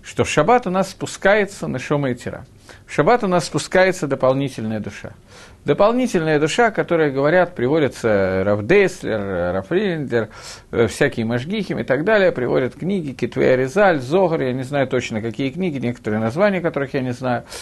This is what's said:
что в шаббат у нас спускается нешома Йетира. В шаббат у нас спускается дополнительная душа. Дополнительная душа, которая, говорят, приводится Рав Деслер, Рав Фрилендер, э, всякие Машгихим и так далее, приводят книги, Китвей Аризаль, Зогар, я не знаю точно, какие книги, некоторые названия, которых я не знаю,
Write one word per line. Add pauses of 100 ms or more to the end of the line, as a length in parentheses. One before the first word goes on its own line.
что
в
шаббат
у
нас
спускается
нешома
Йетира. (400)
В
шаббат
у
нас
спускается
дополнительная
душа. (520)
Дополнительная
душа,
которая,
говорят,
приводится
Рав
Деслер,
Рав
Фрилендер, (420)
э,
всякие
Машгихим
и
так
далее,
приводят
книги,
Китвей
Аризаль,
Зогар,
я
не
знаю
точно,
какие
книги,
некоторые
названия,
которых
я
не
знаю, (180)